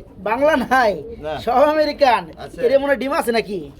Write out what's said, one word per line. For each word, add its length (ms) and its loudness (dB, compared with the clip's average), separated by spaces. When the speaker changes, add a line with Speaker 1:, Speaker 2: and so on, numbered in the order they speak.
Speaker 1:
বাংলা 380 0
নাই। 360 2
Speaker 2:
না। 200 -8
Speaker 1:
সব 240 2
আমেরিকান। 480 2
Speaker 2:
আছে। 280 -6
Speaker 1:
এর 140 4
মনে 80 -4
হয় 140 0
ডিম 100 -4
আছে 200 -2
নাকি? 480 -4